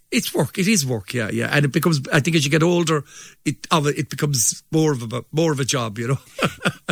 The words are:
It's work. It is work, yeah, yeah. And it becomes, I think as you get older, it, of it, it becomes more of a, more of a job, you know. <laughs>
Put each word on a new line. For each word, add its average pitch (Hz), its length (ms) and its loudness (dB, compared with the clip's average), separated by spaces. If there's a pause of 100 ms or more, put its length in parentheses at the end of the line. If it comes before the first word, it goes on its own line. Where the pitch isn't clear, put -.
(100)
It's - 240 -2
work. - 240 0
It 180 80 2
is 196 180 2
work, 123 300 -4
yeah, 110 180 -2
yeah. 117 200 -2
And 147 120 4
it 135 80 0
becomes, 165 280 2 (120)
I 151 80 4
think 165 160 0
as 147 80 2
you 143 60 0
get 156 120 2
older, 165 420 2 (400)
it, - 260 -4
of 151 160 2
it, 143 120 0
it 147 120 -4
becomes 143 520 -2 (100)
more 156 200 4
of 117 200 -4
a, 120 180 -6
more 160 220 2
of 135 80 -2
a 143 40 0
job, 113 340 -4
you 117 100 -4
know. 135 100 0 (240)
<laughs> - 60 2 (440)